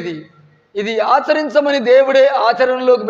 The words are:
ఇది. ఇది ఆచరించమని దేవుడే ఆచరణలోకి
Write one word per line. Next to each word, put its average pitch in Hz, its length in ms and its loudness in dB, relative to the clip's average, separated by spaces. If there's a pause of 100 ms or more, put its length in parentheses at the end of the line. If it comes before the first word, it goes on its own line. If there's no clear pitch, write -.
ఇది. 170 160 -10 (580)
ఇది 208 180 -6 (200)
ఆచరించమని 285 680 0 (120)
దేవుడే 269 320 4 (240)
ఆచరణలోకి 254 640 0